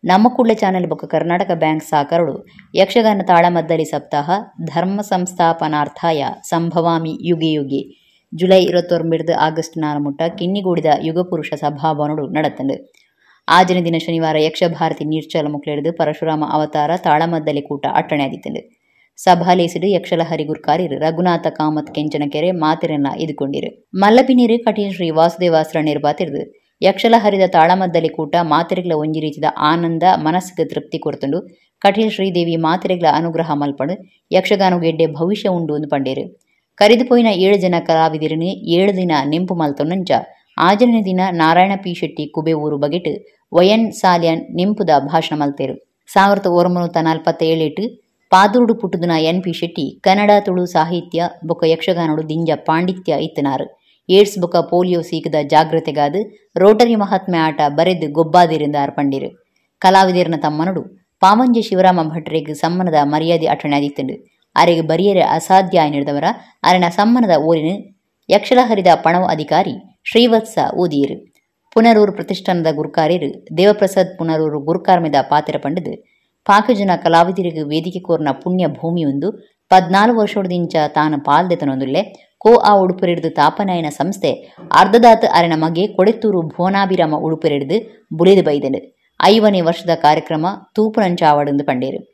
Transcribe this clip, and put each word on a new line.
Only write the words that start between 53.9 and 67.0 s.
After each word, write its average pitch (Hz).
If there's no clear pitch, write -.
ಏಡ್ಸ್ 196
ಬೊಕ 175
ಪೋಲಿಯೋ 175
ಸೀಕದ 160
ಜಾಗೃತೆಗಾದು 156
ರೋಟರಿ 214
ಮಹಾತ್ಮೆ 190
ಆಟ 160
ಬರೆದು 160
ಗೊಬ್ಬಾದಿರಿಂದ 156
ಅರ್ಪಂಡಿರು. 139
ಕಲಾವಿದರನ 185
ತಮ್ಮನಡು 160
ಪಾವಂಜೆ 226
ಶಿವರಾಮ 185
ಭಟ್ರಿಗೆ 156
ಸಮ್ಮಾನದ 165
ಮರ್ಯಾದೆ 156
ಅಟಣೆ 147
ಆದಿತ್ತುಂಡು. 143
ಅರೆಗೆ 170
ಬರಿಯರೆ 175
ಅಸಾಧ್ಯ 180
ಆಯ್ನಿಡ್ದವರ 143
ಅರೆನ 180
ಸಮ್ಮಾನದ 208